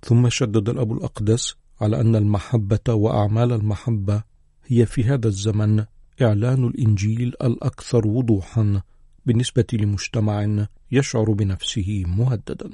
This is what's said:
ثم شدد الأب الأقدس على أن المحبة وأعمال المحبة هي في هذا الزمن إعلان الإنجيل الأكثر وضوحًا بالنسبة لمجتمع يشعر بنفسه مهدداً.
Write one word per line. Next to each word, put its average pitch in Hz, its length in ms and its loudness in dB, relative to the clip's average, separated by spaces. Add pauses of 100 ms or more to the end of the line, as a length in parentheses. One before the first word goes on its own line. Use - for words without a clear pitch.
ثم 120 260 4
شدد 110 400 0
الأب 120 240 -2
الأقدس - 600 -2 (260)
على 107 200 0
أن 113 160 4
المحبة 104 800 0
وأعمال 107 580 2
المحبة 104 720 -2 (460)
هي 117 180 4
في - 180 -2
هذا 117 240 2
الزمن 107 560 0 (380)
إعلان 120 440 2
الإنجيل 110 760 0
الأكثر 120 680 -2
وضوحًا 107 760 0 (440)
بالنسبة 120 460 0
لمجتمع 104 920 -2 (260)
يشعر 113 400 0
بنفسه 101 760 -2
مهدداً. 104 680 -4